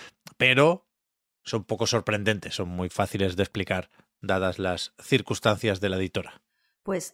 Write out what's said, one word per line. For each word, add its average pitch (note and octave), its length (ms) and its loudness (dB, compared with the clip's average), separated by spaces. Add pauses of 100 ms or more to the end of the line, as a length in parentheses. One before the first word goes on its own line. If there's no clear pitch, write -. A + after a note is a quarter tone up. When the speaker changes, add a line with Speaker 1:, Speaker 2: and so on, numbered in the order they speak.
(380)
Speaker 1:
pero C#3 500 4 (580)
son A2 180 -4
poco A2 220 -2
sorprendentes, G#2 680 0
son F2+ 160 -6
muy F2+ 180 -4
fáciles F#2+ 480 -2
de G2 60 2
explicar, F#2+ 480 -4 (320)
dadas F#2+ 360 0
las F#2 400 -4
circunstancias A2 800 0
de G2 120 -2
la F#2 80 -2
editora. F#2 420 -6 (420)
Speaker 2:
Pues, F#3 320 -6